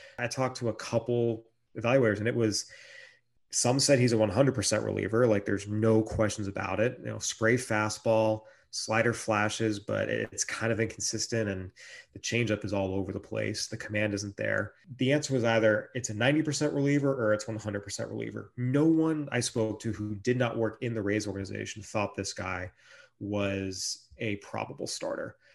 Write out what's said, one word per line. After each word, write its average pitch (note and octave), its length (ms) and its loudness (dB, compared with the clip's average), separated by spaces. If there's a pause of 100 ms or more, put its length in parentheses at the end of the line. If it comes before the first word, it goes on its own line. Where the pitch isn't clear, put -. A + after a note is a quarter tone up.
(200)
I A#2+ 80 -2
talked B2+ 300 -2
to A#2+ 120 -4
a G#2+ 40 -2
couple A#2 720 0 (300)
evaluators, A#2 440 4
and G#2 80 0
it B2 80 0
was, A2 300 2 (840)
some B2+ 280 2
said C#3 180 6
he's B2 160 6
a A2+ 60 4
one G#2+ 100 4
hundred B2+ 240 4
percent G#2+ 300 0
reliever, G#2 420 2
like, G#2 200 4
there's G2+ 220 -2
no A2 360 4
questions G#2+ 440 -2
about G2 320 -4
it. A#2+ 200 0
You - 80 -10
know, A2 120 -8
spray - 360 2
fastball, A2 880 2 (300)
slider A2+ 400 2
flashes, G#2+ 640 0
but G#2 300 -2
it, A2+ 220 -2
it's - 140 -4
kind - 260 -2
of G#2+ 80 0
inconsistent, A2+ 720 -2
and F#2 220 -6 (420)
the - 60 -14
changeup A2 440 0
is F#2 80 -4
all G2 220 0
over F#2+ 180 -2
the G2+ 80 -4
place. G#2+ 480 -4
The - 80 -10
command G#2+ 380 -2
isn't G2+ 240 -6
there. G#2 360 -2 (240)
The C3 140 2
answer D3 220 0
was B2 100 2
either A2 500 4
it's B2 160 -6
a A2 40 -6
ninety C3+ 280 4
percent D3 320 0
reliever C#3+ 400 2
or A2 200 2
it's G#2 140 -2
one A2 100 -4
hundred G2+ 240 -4
percent A2 280 -8
reliever. G#2+ 460 -8
No B2+ 300 2
one D#3+ 460 2
I A#2+ 100 0
spoke A2 400 -2
to A2+ 100 -4
who G#2 240 -4
did B2 220 0
not A#2+ 200 0
work A2 240 0
in A#2+ 120 -4
the A2 80 -4
Rays G2+ 260 0
organization G#2 540 -8
thought G#2 340 -4
this - 180 -6
guy F#2 380 -6 (480)
was G2 880 -4 (120)
a G#2+ 180 -4
probable - 500 -8
starter. - 480 -6 (200)